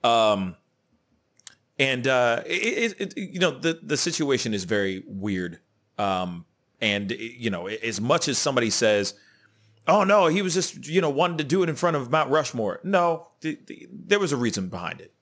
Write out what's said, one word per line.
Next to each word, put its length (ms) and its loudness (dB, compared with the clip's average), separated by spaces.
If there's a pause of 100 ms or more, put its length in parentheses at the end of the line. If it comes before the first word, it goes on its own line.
Um, 520 4 (1200)
and, 300 2
uh, 380 2
it, 540 -2
it, 20 -4
it, 160 -8
you 220 -8
know, 120 2
the, 300 -4
the 160 -2
situation 560 -2
is 120 -4
very 420 -2
weird. 520 -6 (380)
Um, 480 -2 (360)
and, 300 -2
it, 260 -10
you 120 -4
know, 180 -6
a-, 160 -8
as 180 -4
much 260 0
as 100 -2
somebody 320 0
says, 440 2 (760)
"Oh, 160 6
no, 240 6
he 140 2
was 120 -2
just, 340 -4
you 140 2
know, 80 2
wanted 300 0
to 40 -2
do 200 2
it 60 0
in 60 -2
front 220 0
of 120 -4
Mount 200 2
Rushmore." 540 0
No, 440 2 (140)
th-, 240 -8
th-, 260 -16
there 280 0
was 120 0
a 60 0
reason 320 -2
behind 320 -8
it. 100 -20 (100)